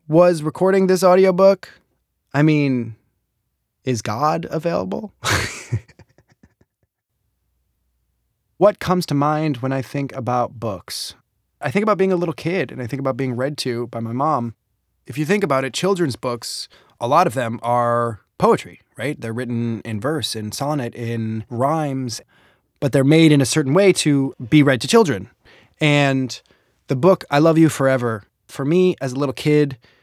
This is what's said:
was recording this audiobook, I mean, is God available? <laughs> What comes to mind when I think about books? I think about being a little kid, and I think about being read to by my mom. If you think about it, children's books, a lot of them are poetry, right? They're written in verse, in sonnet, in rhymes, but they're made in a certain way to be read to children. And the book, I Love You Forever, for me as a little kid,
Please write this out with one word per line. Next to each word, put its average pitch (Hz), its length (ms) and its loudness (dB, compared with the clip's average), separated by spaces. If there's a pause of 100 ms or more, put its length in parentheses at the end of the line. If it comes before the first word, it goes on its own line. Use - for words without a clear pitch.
was 170 340 4
recording 190 460 2
this 185 160 2
audiobook, 190 640 4 (640)
I 143 80 2
mean, 139 540 0 (880)
is 123 180 -4
God 151 480 -2
available? 185 640 -6 (100)
<laughs> - 0 - (3250)
What 202 220 2
comes 180 280 -2
to - 60 -2
mind 151 440 0
when 131 160 -4
I 135 80 -4
think 139 340 -8
about 120 460 -4
books? - 520 -10 (460)
I 143 120 -6
think 208 120 0
about 214 140 0
being 190 160 2
a - 20 2
little 170 180 -4
kid, 165 380 -6
and 127 100 -12
I 123 60 -8
think 135 140 -8
about 131 160 -2
being 127 180 -4
read 135 240 -4
to 120 280 -6
by 117 120 -10
my 113 140 -8
mom. 127 420 -4 (500)
If 117 120 -14
you 151 80 -4
think 196 180 0
about 135 220 0
it, 131 80 -8
children's 175 420 -2
books, - 540 -10 (320)
a 120 60 -4
lot 160 200 4
of 123 60 -4
them 117 280 -4
are 120 600 0 (160)
poetry, 208 420 -2 (180)
right? 135 220 -8
They're 117 140 -8
written 117 480 -4
in 107 180 -8
verse, 131 380 -4
in 107 160 -10
sonnet, 139 420 -4
in 113 540 -6
rhymes, 135 720 -4 (580)
but 131 140 -2
they're 139 100 4
made 156 300 6
in 143 80 6
a 131 40 4
certain 135 280 0
way 190 180 6
to 139 420 0 (160)
be 151 140 6
read 135 180 4
to 139 60 -6
children. 139 420 2 (520)
And 139 600 2 (460)
the 139 80 -2
book, 165 340 2
I 143 100 2
Love 160 180 4
You 160 100 6
Forever, 123 560 -2 (240)
for - 160 -10
me 180 380 2
as 131 100 -6
a 127 60 -8
little 139 160 -2
kid, 147 440 2 (260)